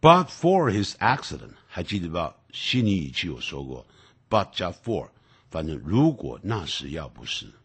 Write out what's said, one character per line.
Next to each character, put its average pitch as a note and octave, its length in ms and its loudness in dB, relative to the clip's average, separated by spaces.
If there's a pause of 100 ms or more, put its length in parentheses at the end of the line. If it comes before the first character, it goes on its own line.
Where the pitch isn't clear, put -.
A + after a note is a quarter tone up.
But E3 260 8
for E3+ 420 2
his G2+ 280 0
accident， A2 560 -2 (140)
还 - 140 -10
记 G2+ 160 -4
得 E2+ 120 -4
吧？ D#2+ 260 -6 (160)
悉 - 300 -2
尼 G#2 160 4
语 D2 120 -4
气 - 200 -6
我 B1+ 100 -10
说 C#2+ 240 -10
过， B1+ 240 -12 (420)
but G#2 240 2
加 F2+ 200 -4
for， F#2+ 360 -6 (400)
反 D#2+ 160 -6
正 D#2 120 -6
如 G#2+ 340 4
果 B1+ 320 -8
那 G2+ 220 -4
时 C#2 240 -8
要 D2+ 180 -8
不 A#1+ 180 -18
是 - 220 -10 (180)